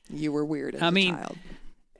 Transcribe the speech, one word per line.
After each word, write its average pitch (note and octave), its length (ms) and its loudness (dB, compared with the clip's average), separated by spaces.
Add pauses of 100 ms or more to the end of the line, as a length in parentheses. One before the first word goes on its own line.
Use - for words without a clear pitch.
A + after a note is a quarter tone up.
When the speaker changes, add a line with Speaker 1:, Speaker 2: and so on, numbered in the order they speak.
Speaker 1:
You D3+ 220 -2
were D3 140 0
weird D3 300 -2
as D3 80 -4
Speaker 2:
I E3+ 60 6
Speaker 1:
a - 20 6
Speaker 2:
mean, F3+ 240 4
Speaker 1:
child. - 220 -8 (640)